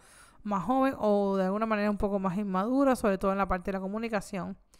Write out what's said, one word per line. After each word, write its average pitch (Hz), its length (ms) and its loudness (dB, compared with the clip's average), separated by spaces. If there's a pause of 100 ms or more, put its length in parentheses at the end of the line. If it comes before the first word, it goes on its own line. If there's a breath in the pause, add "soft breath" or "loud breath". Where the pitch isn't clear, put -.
(440 loud breath)
más 202 200 -2
joven 262 360 2
o 202 380 2
de 190 80 2
alguna 214 200 0
manera 214 240 0
un 208 80 0
poco 202 220 0
más 190 180 -2
inmaduro, 220 580 2
sobre 196 220 0
todo 196 140 0
en 196 60 -2
la 196 100 0
parte 185 240 -4
de 190 60 -4
la - 20 -4
comunicación. 196 760 -6 (220 soft breath)